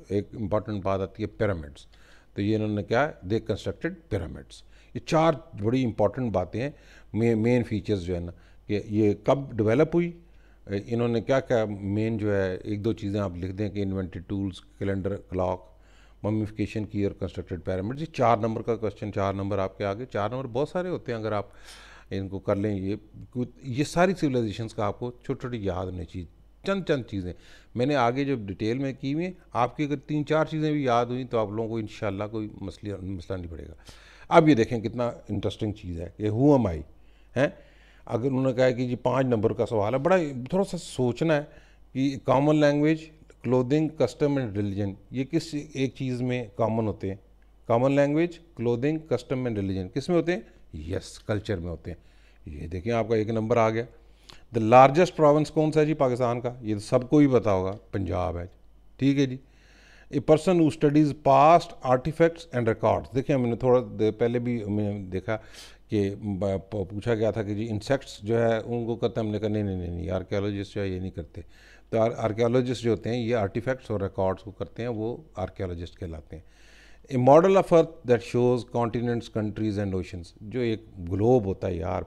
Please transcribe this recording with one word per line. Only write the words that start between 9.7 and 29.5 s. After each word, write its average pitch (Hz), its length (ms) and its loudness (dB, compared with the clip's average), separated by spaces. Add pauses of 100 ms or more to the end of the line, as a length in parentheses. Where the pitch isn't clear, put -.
हुई, 170 280 -2 (500)
इन्होंने 117 500 -2
क्या 135 180 2
क्या 117 260 0
मेन 104 520 -2
जो 104 140 -2
है, 95 260 0
एक 104 260 -6
दो 113 100 0
चीज़ें 101 280 -4
आप 90 160 -4
लिख 92 140 -6
दें 98 200 -4
कि 101 140 -4
invented 95 460 -4
tools, 98 280 -4 (200)
कैलेंडर, 98 360 -2
क्लॉक, 92 600 -4 (500)
ममीफिकेशन 107 600 -2
की 101 200 -2
और 95 80 -2
कंस्ट्रक्टेड 90 460 -8
पिरामिड्स। 95 400 -4
ये 160 60 -8
चार 117 340 2
नंबर 113 220 -2
का 113 140 -2
क्वेश्चन, 104 360 -6
चार 98 240 -2
नंबर 98 240 -4
आपके 95 240 -4
आगे, 101 220 -4
चार 107 260 -4
नंबर 131 160 -8
बहुत 127 220 -4
सारे 180 200 -6
होते 127 220 -6
हैं, 113 80 -6
अगर 107 140 -4
आप 101 180 -4 (600)
इनको 95 260 -6
कर 101 180 0
लें, 104 180 0
ये, 98 240 -4 (640)
ये 135 180 -2
सारी 190 300 2
सिविलाइजेशंस 117 600 -2
का 104 140 -2
आपको 120 260 -6 (120)
छोटी 131 160 -6
छोटी 120 260 -6
याद 90 180 -2
होनी 92 200 -8
चाहिए, 90 220 -12 (380)
चंद 196 180 -2
चंद 143 200 0
चीज़ें। 90 300 -6 (440)
मैंने 139 180 2
आगे 127 300 2
जो 139 100 0
डिटेल 107 440 -4
में 135 160 -6
की 135 160 -6
हुई 160 120 -2
हैं, 185 140 -8 (160)